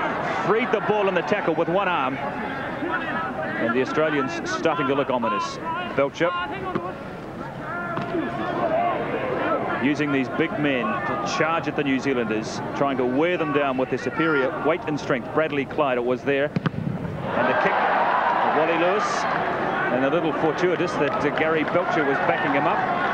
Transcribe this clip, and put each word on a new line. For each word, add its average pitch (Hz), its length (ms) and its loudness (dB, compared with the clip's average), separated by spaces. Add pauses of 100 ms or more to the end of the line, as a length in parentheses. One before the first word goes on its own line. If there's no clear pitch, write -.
(460)
Freed 220 260 2
the 208 160 2
ball 208 200 4
in 185 80 2
the 165 80 2
tackle 175 320 2
with 160 120 0
one 185 200 2
arm. 135 280 0
And - 1600 -4
the 131 60 4
Australians 147 500 0 (160)
starting 151 400 0
to 135 60 2
look 139 160 0
ominous. 117 480 -2 (380)
Belcher 139 340 0 (3500)
using 147 280 2
these 131 260 2
big 160 220 2
men 135 260 2
to - 400 -2 (120)
charge 160 300 0
at 135 80 -4
the 151 80 0
New 135 160 2
Zealanders, 113 640 -2 (140)
trying 139 220 0
to 127 80 2
wear 156 320 2
them 151 140 0
down 139 260 2
with 127 120 0
their 127 80 0
superior 135 540 2 (140)
weight 170 200 2
and 147 140 -2
strength. 127 340 -2
Bradley 147 320 0
Clyde, 135 320 0
it 120 80 0
was 123 160 0
there. 143 340 2
And - 920 -2
the - 140 2
kick, - 120 2 (840)
Wally 160 220 2
Lewis. 190 480 2 (600)
And 127 180 2
a 139 60 4
little 160 320 2
fortuitous 165 520 2
that, 139 300 0
uh, 143 140 2
Gary 156 260 2
Belcher 170 400 2
was 139 140 2 (100)
backing 147 260 2
him 139 140 4
up. 202 120 2 (340)